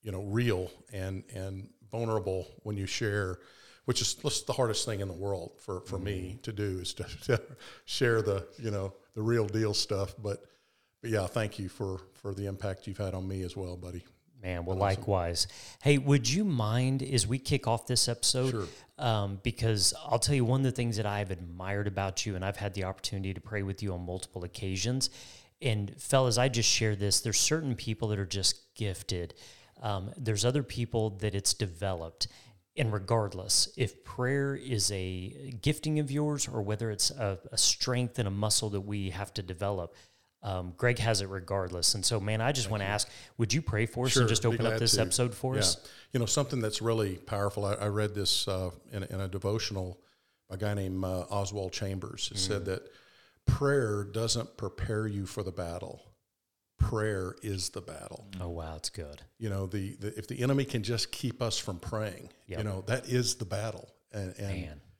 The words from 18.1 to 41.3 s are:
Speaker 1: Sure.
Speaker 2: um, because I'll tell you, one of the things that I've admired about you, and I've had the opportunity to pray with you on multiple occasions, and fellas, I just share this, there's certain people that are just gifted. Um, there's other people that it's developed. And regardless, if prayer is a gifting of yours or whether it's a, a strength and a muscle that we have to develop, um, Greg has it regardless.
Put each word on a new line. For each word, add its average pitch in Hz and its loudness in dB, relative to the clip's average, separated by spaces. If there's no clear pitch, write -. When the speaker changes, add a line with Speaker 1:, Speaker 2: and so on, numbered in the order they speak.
Speaker 1:
Sure. 107 -2
Speaker 2:
um, 101 2
because 110 2
I'll 120 4
tell 143 4
you, 123 6
one 127 4
of 135 4
the 131 4
things 117 0
that 107 0
I've 101 0
admired 92 -4
about 98 0
you, 101 -2
and 90 -2
I've 98 -2
had 101 -4
the 95 -2
opportunity 95 -4
to 87 -6
pray 104 -2
with 98 -4
you 98 -2
on 87 -4
multiple 90 -6
occasions, 98 -2
and 104 0
fellas, 127 4
I 123 6
just 117 4
share 107 4
this, 101 4
there's 113 2
certain 151 2
people 110 -2
that 104 2
are 98 0
just - 0
gifted. 90 -4
Um, 101 -2
there's 110 0
other 131 4
people 113 0
that 104 0
it's 98 2
developed. 87 -4
And 113 0
regardless, 95 2
if - -2
prayer 139 0
is 127 0
a 98 -6
gifting 151 2
of 143 0
yours 147 0
or 117 -2
whether 107 0
it's - 2
a, 101 -2
a 110 -2
strength 123 2
and 110 2
a 98 0
muscle 104 2
that 101 0
we 101 -4
have 95 -6
to 104 -4
develop, 90 -4
um, 92 -4
Greg 120 4
has 110 2
it 101 -2
regardless. 92 0